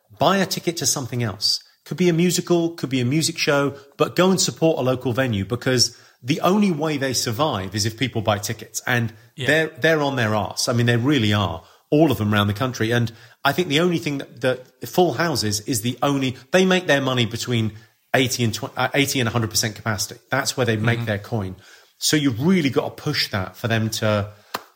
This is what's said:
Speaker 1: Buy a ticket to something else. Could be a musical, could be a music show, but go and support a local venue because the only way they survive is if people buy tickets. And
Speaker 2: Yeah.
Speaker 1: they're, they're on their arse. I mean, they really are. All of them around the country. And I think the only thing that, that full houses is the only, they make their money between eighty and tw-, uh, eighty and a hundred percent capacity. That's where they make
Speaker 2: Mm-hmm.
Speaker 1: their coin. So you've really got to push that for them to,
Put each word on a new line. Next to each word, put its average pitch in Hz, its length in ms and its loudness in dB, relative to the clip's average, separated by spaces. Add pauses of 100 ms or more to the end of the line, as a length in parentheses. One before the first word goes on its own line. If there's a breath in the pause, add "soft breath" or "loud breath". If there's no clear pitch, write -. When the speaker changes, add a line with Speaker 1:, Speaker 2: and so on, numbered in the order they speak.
(180 soft breath)
Speaker 1:
Buy 180 200 4
a 185 80 2
ticket - 320 -4
to 135 80 -4
something 123 360 -2
else. 104 400 -4 (220 soft breath)
Could - 140 -8
be 180 100 4
a 170 40 6
musical, 170 580 2
could 156 200 -8
be 131 100 0
a 123 40 0
music 156 340 0
show, 143 380 0 (200 loud breath)
but 151 200 0
go 185 140 6
and 180 100 2
support 160 380 0
a 135 40 -2
local 127 300 0
venue 110 320 0
because 120 520 0 (260 loud breath)
the 131 180 -2
only 196 320 4
way 156 240 -2
they 131 160 -2
survive 110 640 -2
is 107 100 0
if 107 120 -6
people 120 240 -2
buy 104 160 0
tickets. - 500 -10
And 117 240 0 (240 soft breath)
Speaker 2:
Yeah. 127 100 -8
Speaker 1:
they're, 156 220 2
they're 156 340 2
on 135 140 0
their 110 180 0
arse. - 340 -2
I 131 40 2
mean, 120 140 2
they 120 100 4
really 117 360 2
are. 90 300 0 (280 soft breath)
All 151 200 6
of 104 80 -2
them 107 160 0
around 104 140 4
the 104 60 0
country. 120 360 -2
And 117 220 0 (320 loud breath)
I 139 80 2
think 175 160 0
the 143 120 2
only 175 180 2
thing 143 200 -4
that, - 220 -14
that 127 480 -4
full 175 240 2
houses 117 480 -2
is 120 220 -4
the 123 200 -2
only, 135 340 0 (140)
they 190 140 4
make 185 240 2
their 139 140 4
money 127 240 0
between 110 480 -2 (400 loud breath)
eighty 127 280 2
and 110 100 2
tw-, - 240 -8
uh, 127 180 0
eighty 139 260 0
and 117 80 0
a 101 40 -4
hundred 110 180 0
percent 107 260 -2
capacity. - 420 -6 (100)
That's 131 280 -4
where 127 100 0
they 110 100 0
make 117 220 0
Speaker 2:
Mm-hmm. 117 80 -6
Speaker 1:
their 104 120 -2
coin. 98 360 -6 (440 loud breath)
So - 180 0
you've 135 280 0
really 175 260 4
got - 260 -2
to - 60 -16
push - 280 -2
that - 260 -6
for 117 120 -6
them 110 220 0
to, 107 400 -2 (460 loud breath)